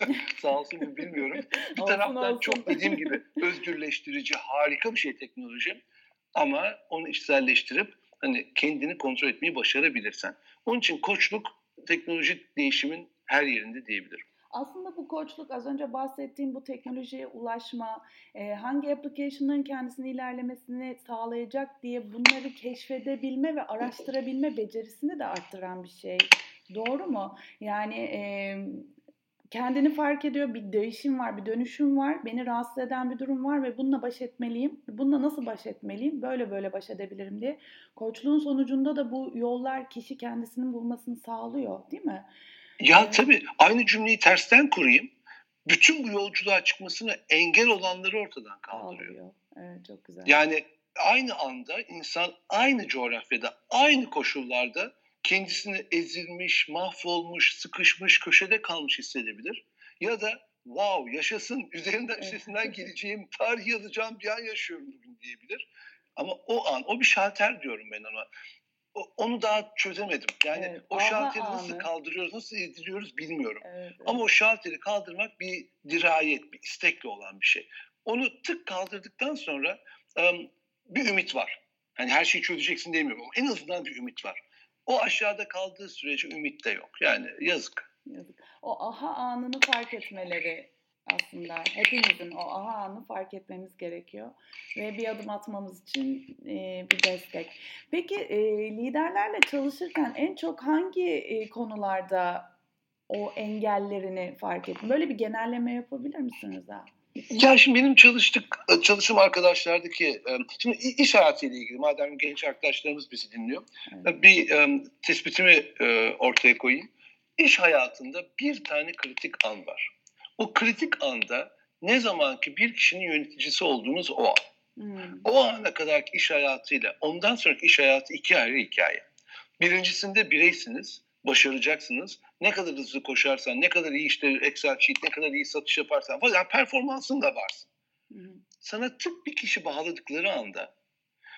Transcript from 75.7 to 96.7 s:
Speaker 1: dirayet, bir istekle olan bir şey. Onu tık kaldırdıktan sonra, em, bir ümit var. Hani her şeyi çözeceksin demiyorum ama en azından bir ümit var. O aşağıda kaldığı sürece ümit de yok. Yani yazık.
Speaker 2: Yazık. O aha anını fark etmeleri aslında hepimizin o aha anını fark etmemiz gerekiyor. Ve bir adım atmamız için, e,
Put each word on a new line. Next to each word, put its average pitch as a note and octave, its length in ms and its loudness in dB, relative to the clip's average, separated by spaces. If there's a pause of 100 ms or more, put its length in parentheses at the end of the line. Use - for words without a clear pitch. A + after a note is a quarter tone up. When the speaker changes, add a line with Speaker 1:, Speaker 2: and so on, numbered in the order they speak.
Speaker 1:
dirayet, D#3+ 640 0
bir - 100 -20
istekle - 460 -4
olan G2 320 -16
bir - 60 2
şey. - 220 0 (360)
Onu B3 380 -4
tık E4+ 240 -8
kaldırdıktan G3 680 -8
sonra, D#3 440 -6 (380)
em, F3 200 2 (500)
bir A#3+ 200 -2
ümit G3 280 0
var. - 260 -4 (340)
Hani B2 160 -4
her D3+ 140 4
şeyi F3+ 180 2
çözeceksin E3+ 500 -4
demiyorum C#3 300 -2
ama A#2 140 -18
en B3+ 100 0
azından F3+ 380 -4
bir - 120 -12
ümit B2 280 -12
var. - 160 -10 (460)
O B3+ 140 4
aşağıda G#3 480 0
kaldığı F#3+ 400 -8
sürece C#3+ 400 -6
ümit D3 360 -8
de A2+ 60 -2
yok. - 200 -6 (100)
Yani - 260 2 (140)
yazık. - 520 -4 (140)
Speaker 2:
Yazık. - 380 -20 (180)
O - 200 -6
aha A#3+ 260 -8
anını B3 520 -6
fark A#3+ 340 0
etmeleri F3 800 -8 (340)
aslında F3 480 -4 (180)
hepimizin G#3 580 4
o E3+ 100 -8
aha G3+ 360 -6
anını G3+ 300 -10
fark F#3+ 280 -10
etmemiz F#3 420 -16
gerekiyor. F3 540 -12 (460)
Ve G#3+ 220 -8
bir A3+ 100 -4
adım G#3+ 220 -8
atmamız G3+ 520 -10
için, C4+ 540 -6 (100)
e, F#3 440 -8